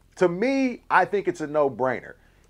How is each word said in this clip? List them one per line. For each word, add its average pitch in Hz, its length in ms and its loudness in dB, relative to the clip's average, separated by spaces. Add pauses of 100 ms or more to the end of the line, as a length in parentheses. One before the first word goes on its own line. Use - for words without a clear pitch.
(180)
To 180 120 4
me, 247 600 0
I 180 140 4
think 185 240 -2
it's 175 140 -4
a 156 60 -4
no-brainer. 131 680 0 (360)